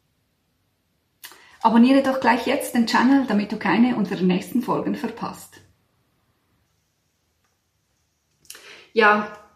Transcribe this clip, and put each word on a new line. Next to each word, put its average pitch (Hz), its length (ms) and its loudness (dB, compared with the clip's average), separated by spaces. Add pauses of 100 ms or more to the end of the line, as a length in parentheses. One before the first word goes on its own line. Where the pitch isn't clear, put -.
(1600)
Abonniere 240 400 4
doch 262 180 -2
gleich 240 280 -2
jetzt - 260 -4
den 233 140 0
Channel, 254 400 2
damit 202 240 -2
du 220 60 -8
keine 233 380 2
unserer 185 280 -4
nächsten 190 400 0
Folgen 196 320 -4
verpasst. - 680 -12 (3250)
Ja, 214 400 0 (240)